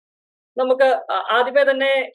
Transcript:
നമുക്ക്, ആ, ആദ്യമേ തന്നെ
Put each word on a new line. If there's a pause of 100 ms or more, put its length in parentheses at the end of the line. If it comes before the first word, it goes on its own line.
(580)
നമുക്ക്,
ആ,
ആദ്യമേ
തന്നെ